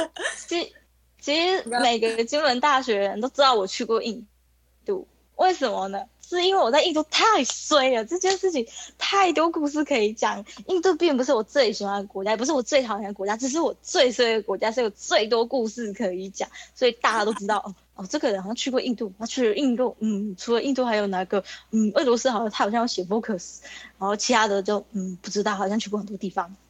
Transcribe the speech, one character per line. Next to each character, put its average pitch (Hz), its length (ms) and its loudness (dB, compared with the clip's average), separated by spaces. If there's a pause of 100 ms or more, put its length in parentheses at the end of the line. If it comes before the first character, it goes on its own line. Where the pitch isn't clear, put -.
(460)
其-， 339 260 -4 (480)
其 285 140 -2
实 359 300 0 (180)
每 240 160 4
个 226 260 0
金 294 160 -2
门 247 200 2
大 277 200 4
学 254 140 0
人 196 260 0
都 247 100 -2
知 - 120 0
道 269 120 6
我 202 120 2
去 233 180 -4
过 220 160 0
印 226 240 -6 (600)
度， - 220 -4 (260)
为 370 180 4
什 269 160 -2
么 196 200 -4
呢？ 196 160 -8 (160)
是 349 240 -2
因 381 100 4
为 370 80 4
我 233 80 4
在 - 140 6
印 339 100 0
度 311 160 2
太 403 320 4
衰 262 480 2
了， 226 140 2
这 320 140 -6
件 381 180 2
事 370 160 0
情 254 120 0 (320)
太 381 360 2
多 311 180 2
故 320 160 -2
事 294 180 -2
可 277 140 0
以 214 140 2
讲。 208 320 -4 (220)
印 359 140 0
度 370 140 4
并 311 220 2
不 254 80 2
是 277 100 2
我 220 80 2
最 220 300 2
喜 202 120 -6
欢 202 160 -2
的 196 60 -8
国 196 160 -8
家， 202 80 0
也 220 60 2
不 220 80 -2
是 302 80 0
我 262 100 2
最 277 200 2
讨 220 180 -4
厌 202 80 -8
的 202 60 -8
国 196 120 -6
家， 214 100 -2
只 254 120 -4
是 294 120 -2
我 277 220 0
最 262 300 2
衰 226 220 2
的 220 80 0
国 196 140 -2
家， 214 140 0
所 240 120 -2
以 - 20 2
有 214 60 -2
最 - 360 0
多 233 180 2
故 240 220 -2
事 214 260 -8
可 196 200 -4
以 190 160 -8
讲， 196 200 -8 (280)
所 254 100 2
以 240 60 4
大 226 260 0
家 208 60 2
都 220 100 0
知 196 120 -10
道， 208 120 2
哦， 196 160 -10 (240)
哦， 190 100 -10
这 - 120 -4
个 240 100 0
人 196 100 -2
好 185 60 -8
像 220 80 -4
去 269 160 -4
过 247 100 0
印 247 140 -2
度， 208 240 -6
他 226 80 -8
去 247 220 2
了 208 80 2
印 254 200 2
度， 247 220 -2
嗯， 208 400 -2
除 233 160 -2
了 226 80 2
印 277 100 0
度 254 120 0
还 233 100 0
有 208 140 2
哪 190 160 -2
个？ 190 180 0 (300)
嗯， 214 240 2
俄 339 80 4
罗 240 120 4
斯 254 140 0
好 220 80 0
像， 220 100 -2
他 - 160 0
好 202 60 0
像 226 120 0
有 240 40 0
写 190 160 -4
focus， 202 560 -4 (400)
然 190 100 -4
后 208 60 0
其 214 180 0
他 220 140 4
的 202 160 2
就， 202 300 -2
嗯， 185 280 -6
不 - 80 -14
知 208 140 -2
道， 214 140 0
好 190 120 -2
像 208 80 0
去 220 140 -4
过 208 80 -2
很 208 80 -8
多 208 100 -10
地 190 140 -6
方。 185 240 -4 (160)